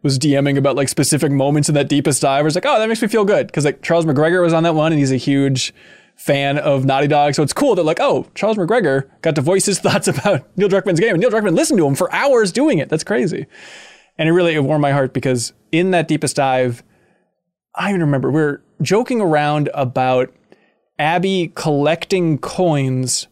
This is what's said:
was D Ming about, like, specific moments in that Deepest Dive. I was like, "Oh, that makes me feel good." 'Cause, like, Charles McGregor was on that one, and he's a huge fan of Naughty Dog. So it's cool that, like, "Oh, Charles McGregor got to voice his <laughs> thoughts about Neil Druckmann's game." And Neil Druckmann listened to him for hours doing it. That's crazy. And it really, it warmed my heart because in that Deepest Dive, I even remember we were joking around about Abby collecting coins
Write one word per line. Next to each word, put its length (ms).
was 160
D 220
Ming 180
about, 180
like, 120
specific 440
moments 360
in 60
that 140
Deepest 340
Dive. 180
I 20
was 120
like, 120
"Oh, 120
that 100
makes 140
me 60
feel 160
good." 280
'Cause, 120
like, 180
Charles 240
McGregor 360
was 100
on 100
that 120
one, 180
and 60
he's 140
a 40
huge 580
fan 420
of 260
Naughty 240
Dog. 260
So 80
it's 100
cool 220
that, 100
like, 160
"Oh, 340
Charles 220
McGregor 480
got 120
to 60
voice 260
his 120
<laughs> 20
thoughts 280
about 340
Neil 120
Druckmann's 320
game." 140
And 60
Neil 100
Druckmann 260
listened 220
to 80
him 80
for 180
hours 400
doing 260
it. 100
That's 160
crazy. 420
And 100
it 40
really, 220
it 80
warmed 200
my 100
heart 200
because 400
in 180
that 180
Deepest 280
Dive, 460
I 140
even 120
remember 300
we 100
were 220
joking 400
around 540
about 580
Abby 580
collecting 840
coins 920